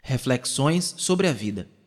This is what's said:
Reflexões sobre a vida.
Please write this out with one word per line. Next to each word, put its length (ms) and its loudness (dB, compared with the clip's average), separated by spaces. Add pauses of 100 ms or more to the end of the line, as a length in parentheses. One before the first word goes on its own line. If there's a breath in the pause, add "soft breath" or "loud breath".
Reflexões 960 0
sobre 300 2
a 60 2
vida. 360 -6 (180)